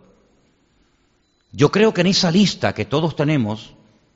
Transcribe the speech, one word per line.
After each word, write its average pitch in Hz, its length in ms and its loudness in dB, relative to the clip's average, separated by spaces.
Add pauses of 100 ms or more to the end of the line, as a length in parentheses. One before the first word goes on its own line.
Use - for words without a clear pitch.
(1500)
yo 135 200 2
creo 214 220 2
que 180 80 -2
en 175 60 2
esa 185 220 0
lista 160 460 0
que 107 100 -6
todos 156 300 -2
tenemos, 131 580 -2 (420)